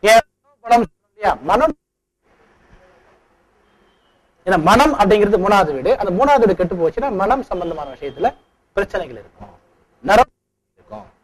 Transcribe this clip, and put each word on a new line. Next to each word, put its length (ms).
ஏன் 120
மனம் 220
இல்லையா? 460
மனம், 240
ஏன்னா 120
மனம் 300
அப்படிங்கிறது 440
மூணாவது 320
வீடு. 240
அந்த 180
மூணாவது 260
வீடு 160
கெட்டு 220
போச்சுன்னா 280
மனம் 300
சம்பந்தமான 420
விஷயத்துல 360
பிரச்சனைகள் 460
இருக்கும், 320
நரம்பு 260
இருக்கும். 280